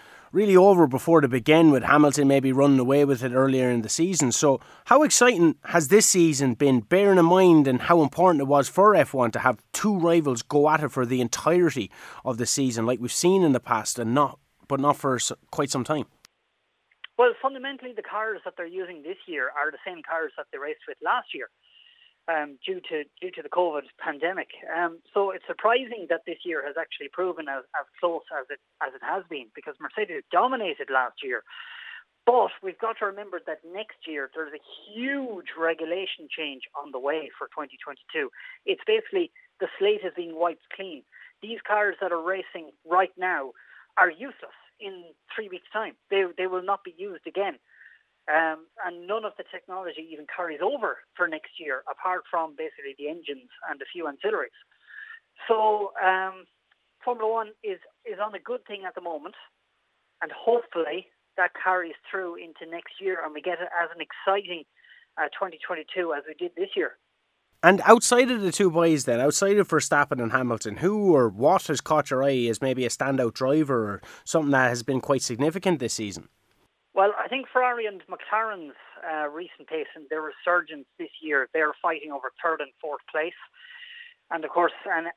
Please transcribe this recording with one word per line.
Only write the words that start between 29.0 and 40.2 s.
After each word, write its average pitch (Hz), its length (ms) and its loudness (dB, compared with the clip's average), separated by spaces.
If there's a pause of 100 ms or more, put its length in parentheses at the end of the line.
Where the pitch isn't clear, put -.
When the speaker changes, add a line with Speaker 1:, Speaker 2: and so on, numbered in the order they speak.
Speaker 2:
has 175 300 -6
been, 160 240 -12
because 143 260 -16
Mercedes 170 500 -8
dominated 190 600 -2
last 127 300 -2
year. 127 220 -6 (840)
But 233 240 4 (120)
we've 185 160 -10
got 226 200 -6
to 214 80 -4
remember 196 400 -10
that 156 180 -10
next 190 440 -16
year 143 260 -8
there's 156 180 -10
a 151 140 -18 (260)
huge 247 640 -8
regulation 165 720 -4
change 143 340 -10 (120)
on 147 160 -12
the 131 80 -10
way 147 400 -4
for 135 160 -12
twenty 139 280 -14
twenty-two. 143 460 -8 (380)
It's 190 200 -4
basically 214 440 -2 (300)
the 175 80 -4 (100)
slate 208 260 0
is 196 120 -8
being 170 180 -10